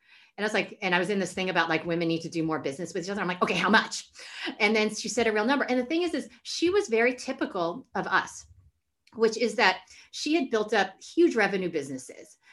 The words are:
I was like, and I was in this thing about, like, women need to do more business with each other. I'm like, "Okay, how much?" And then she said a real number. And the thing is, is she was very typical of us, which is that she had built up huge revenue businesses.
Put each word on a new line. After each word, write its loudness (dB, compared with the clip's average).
I -6
was 0
like, -2
and 0
I 4
was 0
in 0
this -2
thing -2
about, 2
like, 0
women 0
need 0
to -10
do -2
more 0
business -6
with -4
each -6
other. -4
I'm -2
like, -4
"Okay, 2
how 0
much?" 2
And 4
then 2
she -6
said 0
a 2
real 2
number. 2
And 0
the 0
thing 0
is, -2
is -6
she -2
was 2
very 4
typical -4
of -2
us, -2
which 2
is 0
that 4
she -2
had 0
built 0
up 2
huge 4
revenue 2
businesses. -8